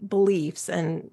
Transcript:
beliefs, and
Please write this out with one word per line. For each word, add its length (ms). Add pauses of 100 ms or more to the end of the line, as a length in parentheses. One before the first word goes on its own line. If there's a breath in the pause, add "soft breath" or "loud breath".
beliefs, 640
and 460